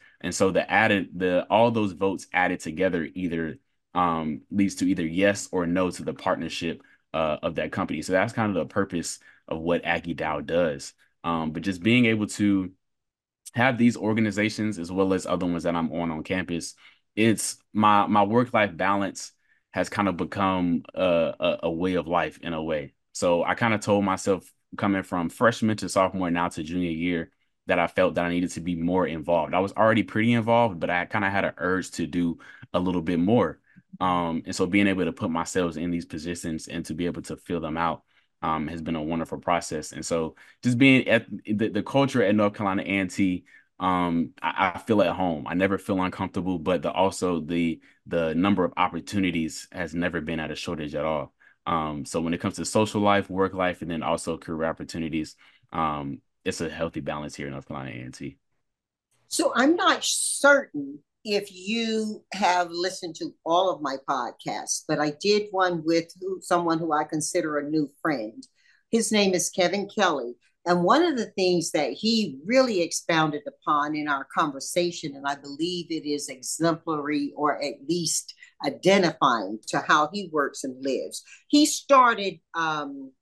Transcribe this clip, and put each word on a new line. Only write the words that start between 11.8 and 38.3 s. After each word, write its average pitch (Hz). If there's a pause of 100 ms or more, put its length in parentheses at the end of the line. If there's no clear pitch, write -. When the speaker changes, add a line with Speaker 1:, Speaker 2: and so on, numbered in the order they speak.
Speaker 1:
being 120
able 107
to 98 (800)
have 123
these 120
organizations 107
as 85
well 95
as 90
other 90
ones 85
that 85
I'm 82
on, 85
on 78
campus, 87 (400)
it's 110 (160)
my, 104
my 104
work-life 107
balance 98 (400)
has 90
kind 101
of 87
become 90 (100)
a, 85
a, 85
a 85
way 90
of 82
life 82
in 82
a 80
way. 76 (200)
So 87
I 92
kind 117
of 104
told 101
myself 95 (260)
coming 98
from 90
freshman 113
to 95
sophomore, 92
now 85
to 85
junior 85
year, 82 (360)
that 92
I 87
felt 90
that 87
I 87
needed 87
to -
be 85
more 85
involved. 78
I 87
was 95
already 110
pretty 113
involved, 117
but 85
I 87
kinda 101
had 98
an -
urge 92
to 85
do 85 (360)
a 90
little 90
bit 82
more. 92 (400)
Um, 87
and 92
so 95
being 101
able 92
to 82
put 87
myself 85
in 85
these 85
positions 82
and 80
to 80
be 82
able 82
to 78
fill 85
them 80
out, 82 (380)